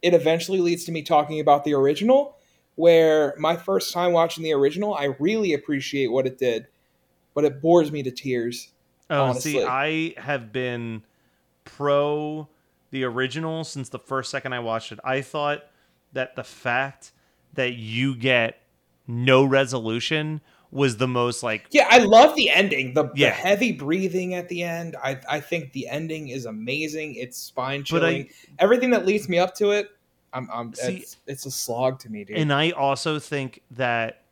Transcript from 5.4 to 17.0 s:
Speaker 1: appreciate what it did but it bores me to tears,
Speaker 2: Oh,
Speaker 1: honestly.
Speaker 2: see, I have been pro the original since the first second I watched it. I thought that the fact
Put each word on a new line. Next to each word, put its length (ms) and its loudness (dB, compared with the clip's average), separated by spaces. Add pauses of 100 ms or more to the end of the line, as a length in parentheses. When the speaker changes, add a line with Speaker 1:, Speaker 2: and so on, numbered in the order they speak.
Speaker 1:
appreciate 540 -2
what 200 0
it 120 -6
did 300 -2 (640)
but 100 0
it 160 0
bores 320 4
me 120 -6
to 60 -4
tears, 600 -6 (400)
Speaker 2:
Oh, 140 2
Speaker 1:
honestly. 280 -2
Speaker 2:
see, 120 0
I 540 -2
have 340 -8
been 500 -6 (640)
pro 840 -2 (420)
the 140 -4
original 600 -4
since 240 -10
the 100 -14
first 320 -6
second 220 -8
I 80 -6
watched 320 -6
it. 120 -18
I 160 -2
thought 440 -4 (480)
that 240 -6
the 80 -10
fact 680 -6 (420)